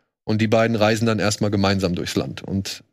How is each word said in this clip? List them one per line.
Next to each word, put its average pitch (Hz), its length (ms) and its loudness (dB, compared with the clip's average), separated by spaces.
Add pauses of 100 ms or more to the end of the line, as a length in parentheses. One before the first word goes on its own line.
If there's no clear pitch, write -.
(240)
Und 107 160 -2
die 110 60 2
beiden 113 300 4
reisen 107 280 2
dann 110 140 2
erstmal 104 320 -2
gemeinsam 98 440 0
durchs - 220 -6
Land. - 260 -4
Und - 400 -6 (100)